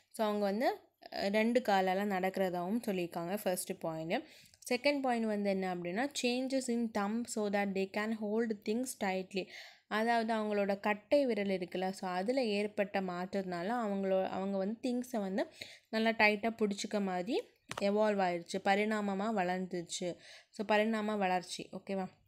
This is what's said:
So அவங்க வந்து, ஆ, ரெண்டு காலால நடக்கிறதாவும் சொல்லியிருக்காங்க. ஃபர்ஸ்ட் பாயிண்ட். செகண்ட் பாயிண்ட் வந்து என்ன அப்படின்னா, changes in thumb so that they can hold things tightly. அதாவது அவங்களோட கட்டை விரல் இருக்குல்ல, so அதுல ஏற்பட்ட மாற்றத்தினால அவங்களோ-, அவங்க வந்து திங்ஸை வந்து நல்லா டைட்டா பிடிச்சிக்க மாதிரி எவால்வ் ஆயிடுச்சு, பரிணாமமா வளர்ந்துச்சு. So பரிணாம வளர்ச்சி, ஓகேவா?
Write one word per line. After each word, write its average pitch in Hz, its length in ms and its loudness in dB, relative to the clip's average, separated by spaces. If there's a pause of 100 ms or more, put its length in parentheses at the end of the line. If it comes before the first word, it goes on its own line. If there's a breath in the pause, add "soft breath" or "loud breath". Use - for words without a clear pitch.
(120)
So 214 160 0
அவங்க 208 180 0
வந்து, 254 320 2 (360)
ஆ, - 140 -2
ரெண்டு 220 320 4
காலால 190 460 2
நடக்கிறதாவும் 190 800 0
சொல்லியிருக்காங்க. 180 580 -2
ஃபர்ஸ்ட் 180 360 -2
பாயிண்ட். 165 440 -2 (460 loud breath)
செகண்ட் 277 300 2
பாயிண்ட் 240 260 0
வந்து 208 240 0
என்ன 190 260 0
அப்படின்னா, 180 360 -2 (100)
changes 254 480 0
in 233 280 0
thumb 214 280 0
so 208 240 -2
that 202 240 2
they 190 240 0
can 220 240 -2
hold 220 300 0 (140)
things 233 200 0 (180)
tightly. 185 440 -2 (400 loud breath)
அதாவது 226 480 2
அவங்களோட 208 440 0
கட்டை 214 460 2
விரல் 208 220 0
இருக்குல்ல, 185 420 0
so 190 200 -6
அதுல 226 360 0
ஏற்பட்ட 202 560 0
மாற்றத்தினால 190 640 -4
அவங்களோ-, 196 600 0
அவங்க 196 300 -2
வந்து 214 320 -2
திங்ஸை 247 300 -2
வந்து 202 280 -2 (420 loud breath)
நல்லா 220 200 2
டைட்டா 220 480 4
பிடிச்சிக்க 208 440 0
மாதிரி 190 400 0 (400)
எவால்வ் 208 380 4
ஆயிடுச்சு, 175 360 0 (100)
பரிணாமமா 202 720 2
வளர்ந்துச்சு. 180 800 -2 (340 loud breath)
So - 160 -6
பரிணாம 214 500 2
வளர்ச்சி, 180 560 0
ஓகேவா? 185 360 -6 (200)